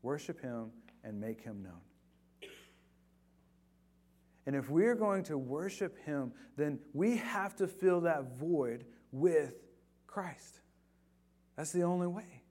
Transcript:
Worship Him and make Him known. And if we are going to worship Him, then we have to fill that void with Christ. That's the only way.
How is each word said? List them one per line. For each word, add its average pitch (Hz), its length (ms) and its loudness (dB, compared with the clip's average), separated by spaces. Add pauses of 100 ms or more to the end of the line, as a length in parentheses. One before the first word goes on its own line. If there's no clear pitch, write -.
Worship 147 400 -4
Him 117 300 -6 (340)
and 107 120 -8
make 110 240 -6
Him 101 220 -10
known. - 840 -20 (2000)
And 139 80 -2
if 135 160 0
we 170 160 6
are 240 100 6
going 202 280 2
to 151 140 -2
worship 165 640 -4
Him, 143 340 -4 (240)
then 147 220 0 (140)
we 208 220 2
have 196 400 -2
to 190 120 0
fill 180 340 4
that 143 360 2
void 139 460 0 (300)
with 147 400 4 (520)
Christ. - 540 -8 (960)
That's 147 160 -6
the 175 120 4
only 175 240 2
way. 180 440 -8